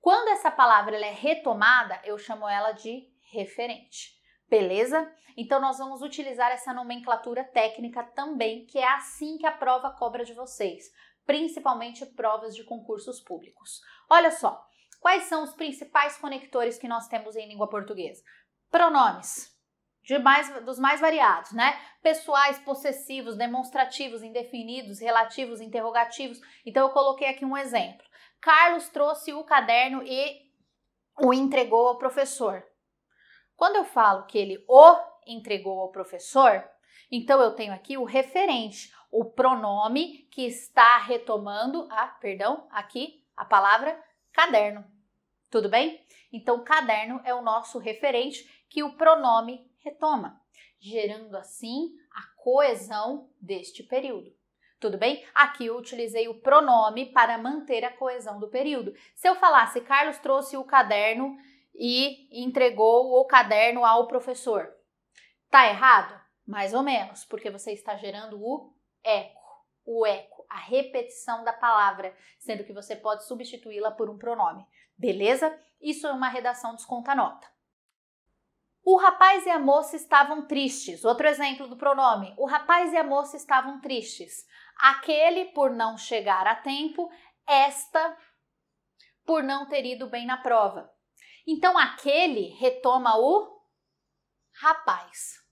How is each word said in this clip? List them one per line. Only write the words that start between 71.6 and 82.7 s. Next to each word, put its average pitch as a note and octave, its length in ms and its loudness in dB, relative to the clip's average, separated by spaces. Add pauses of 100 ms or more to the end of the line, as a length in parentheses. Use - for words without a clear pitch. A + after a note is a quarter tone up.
sendo G#3 260 -12
que G#3 100 -18
você G3+ 220 -14
pode G#3+ 300 -6
substituí-la A3+ 640 -10
por G#3+ 180 -8
um G#3 80 -18
pronome, G#3+ 480 -4 (320)
beleza? B3+ 600 -2 (240)
Isso D4+ 260 -8
é C#4+ 40 -4
uma C4 180 -4
redação A#3+ 460 -8
desconta A#3+ 400 -6
nota. A3+ 320 -4 (1400)
O F#4+ 60 10
rapaz F#4+ 500 6
e F#4 40 -2
a E4 100 0
moça C#4+ 380 2
estavam D4 500 2
tristes. C4+ 560 -6
Outro A#3+ 240 2
exemplo C#4 400 -2
do A#3+ 80 -18
pronome. B3 640 0
O C4+ 80 -4
rapaz D4+ 480 0